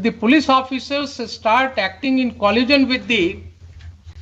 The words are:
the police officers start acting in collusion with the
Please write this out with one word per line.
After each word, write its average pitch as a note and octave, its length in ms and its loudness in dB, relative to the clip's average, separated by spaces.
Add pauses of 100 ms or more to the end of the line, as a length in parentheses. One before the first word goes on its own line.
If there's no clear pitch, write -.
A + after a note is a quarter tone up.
the A3+ 80 0
police C4 360 2
officers C4+ 680 -2 (160)
start B3+ 480 0
acting C4 400 -2
in B3 100 0 (140)
collusion B3 440 4
with A#3+ 200 -4
the G3 320 0 (800)